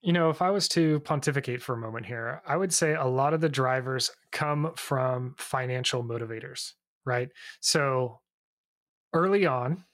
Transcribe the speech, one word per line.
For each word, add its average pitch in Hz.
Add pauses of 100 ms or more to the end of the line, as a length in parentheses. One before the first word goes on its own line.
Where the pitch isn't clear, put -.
You 175
know, 170
if 151
I 180
was 196
to 156
pontificate 139
for 131
a 117
moment 113
here, 117
I 143
would 185
say 156
a 147
lot 135
of 160
the 160
drivers 131 (200)
come 147
from 127
financial 127
motivators, 117 (320)
right? 127 (300)
So 131 (920)
early 190
on 135 (100)